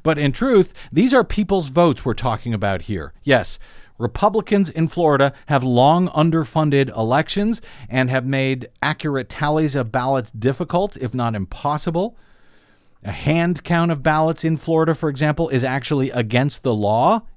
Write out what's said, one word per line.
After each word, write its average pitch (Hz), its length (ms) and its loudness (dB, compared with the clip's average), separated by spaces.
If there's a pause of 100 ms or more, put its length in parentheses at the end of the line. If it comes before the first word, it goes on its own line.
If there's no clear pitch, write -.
but 156 160 2
in 143 140 0
truth, 226 420 2 (200)
these 247 200 4
are 254 120 6
people's 190 420 0
votes 151 380 2
we're 123 80 0
talking 117 400 -4
about 98 300 -2
here. 82 280 -6 (120)
Yes, 127 360 2 (380)
Republicans 196 720 0
in 160 180 -2
Florida 143 460 2 (140)
have 143 140 2
long 135 500 4
underfunded 156 840 2
elections 156 680 0 (280)
and 127 200 0
have 131 160 -2
made 135 440 -2 (120)
accurate 143 460 -4
tallies 151 480 -2
of 117 160 -4
ballots 131 400 -2
difficult, 156 720 -2
if 123 120 -6
not 117 220 -2
impossible. 151 800 -4 (920)
A 98 40 -8
hand 170 520 0
count 170 280 0
of 147 100 -4
ballots 160 420 0
in 160 140 0
Florida, 160 380 2
for 156 140 -2
example, 151 400 -2
is 127 140 0
actually 131 460 -2
against 123 540 -2
the 123 100 0
law 117 480 2 (160)